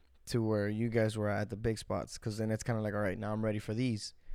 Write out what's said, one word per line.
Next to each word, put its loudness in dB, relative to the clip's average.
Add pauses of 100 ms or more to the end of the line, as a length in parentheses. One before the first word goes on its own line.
(280)
to 2
where 2
you 0
guys 4
were 2
at 0
the -6
big 0
spots, -4
'cause -4
then 0
it's 0
kinda 0
like, 0
"All 0
right, 0
now -2
I'm 0
ready 2
for -4
these," -2 (220)